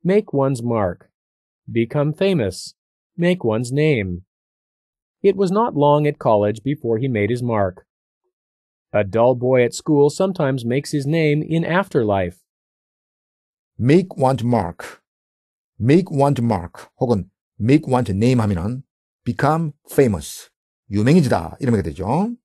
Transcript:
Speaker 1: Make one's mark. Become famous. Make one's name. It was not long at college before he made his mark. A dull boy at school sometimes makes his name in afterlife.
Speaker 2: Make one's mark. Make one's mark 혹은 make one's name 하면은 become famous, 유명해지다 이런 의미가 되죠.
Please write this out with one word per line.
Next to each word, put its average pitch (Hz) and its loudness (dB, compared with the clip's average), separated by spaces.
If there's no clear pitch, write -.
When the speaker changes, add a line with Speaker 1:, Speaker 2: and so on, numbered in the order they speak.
Speaker 1:
Make 202 0
one's 135 0
mark. 110 -4
Become 143 -2
famous. 156 -2
Make 180 0
one's 120 -2
name. 117 -2
It 196 2
was 190 0
not 220 0
long 147 4
at 147 -2
college 107 2
before 120 -2
he 135 -2
made 107 0
his 123 -2
mark. 107 -2
A 107 0
dull 113 2
boy 123 2
at 120 0
school 147 2
sometimes 147 -2
makes 127 -2
his 143 -4
name 156 0
in 165 -2
afterlife. 113 -2
Speaker 2:
Make 165 2
one's 131 0
mark. 110 -4
Make 165 2
one's 139 2
mark 101 -4
혹은 113 0
make 143 2
one's 127 0
name 117 2
하면은 104 -4
become 151 -2
famous, 104 0
유명해지다 107 2
이런 113 0
의미가 98 0
되죠. 123 -4